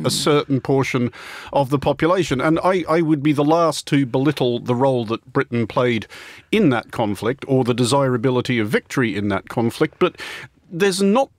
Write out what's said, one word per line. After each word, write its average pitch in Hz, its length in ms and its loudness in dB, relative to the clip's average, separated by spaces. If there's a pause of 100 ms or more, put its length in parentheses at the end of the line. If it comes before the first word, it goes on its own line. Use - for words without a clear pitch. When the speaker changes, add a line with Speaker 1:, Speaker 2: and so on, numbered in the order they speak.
Speaker 1:
a 131 40 0
Speaker 2:
Mm. - 20 -2
Speaker 1:
certain 147 480 0
portion 131 500 0 (440)
of 139 160 0
the 143 100 0
population. 147 600 0
And 160 200 2
I, 180 280 2
I 165 120 2
would 151 220 0
be 151 80 4
the 147 140 2
last 160 420 2
to 139 180 2
belittle 131 540 0
the 120 160 -2
role 123 300 2
that 113 260 -6
Britain 120 340 -2
played 120 420 0 (440)
in 185 200 4
that 113 200 -2
conflict 110 560 -2
or 131 160 2
the 120 100 0
desirability 127 840 0
of 107 80 0
victory 117 480 -2
in 101 140 -2
that 95 180 -2
conflict, 120 500 -2
but 175 200 0 (520)
there's 190 320 0
not 214 380 2